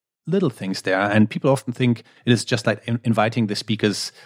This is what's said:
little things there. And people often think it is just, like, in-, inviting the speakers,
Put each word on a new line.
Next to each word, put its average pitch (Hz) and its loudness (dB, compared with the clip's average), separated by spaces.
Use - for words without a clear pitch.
little 180 0
things 95 -6
there. 95 0
And 107 4
people - -2
often 135 -2
think 123 0
it 120 2
is 113 2
just, - -2
like, 107 -2
in-, 117 -2
inviting 113 0
the 98 -4
speakers, - -2